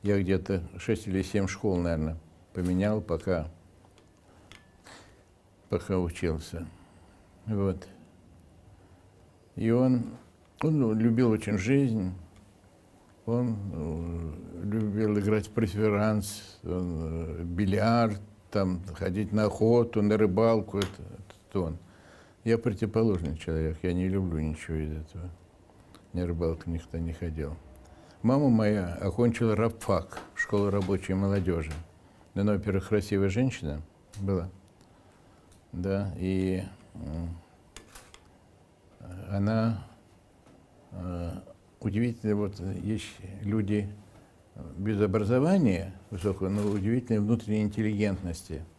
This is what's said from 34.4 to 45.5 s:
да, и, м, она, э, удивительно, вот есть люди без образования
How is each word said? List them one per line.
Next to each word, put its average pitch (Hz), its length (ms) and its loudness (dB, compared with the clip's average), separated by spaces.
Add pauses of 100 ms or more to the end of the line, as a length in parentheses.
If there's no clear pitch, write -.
да, 98 460 -2
и, 92 460 0 (320)
м, 82 420 -6 (1900)
она, 107 560 0 (1080)
э, 90 400 -8 (480)
удивительно, 110 560 0
вот 101 240 -2 (240)
есть 107 240 -4 (340)
люди 104 480 0 (880)
без 101 240 0
образования 107 920 4 (180)